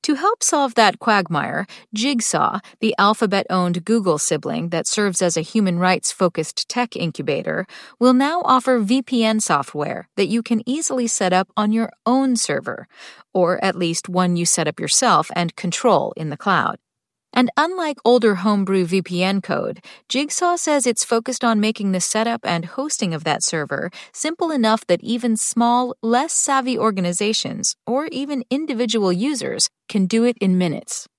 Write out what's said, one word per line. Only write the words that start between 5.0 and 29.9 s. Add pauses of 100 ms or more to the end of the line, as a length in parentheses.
as
a
human
rights-focused
tech
incubator, (340)
will
now
offer
V
P
N
software
that
you
can
easily
set
up
on
your (140)
own
server, (460)
or
at
least
one
you
set
up
yourself
and
control
in
the
cloud. (560)
And
unlike
older
homebrew
V
P
N
code, (260)
Jigsaw
says
it's
focused
on
making
the
setup
and
hosting
of
that
server (200)
simple
enough
that
even
small,
less
savvy
organizations (100)
or
even
individual
users (180)
can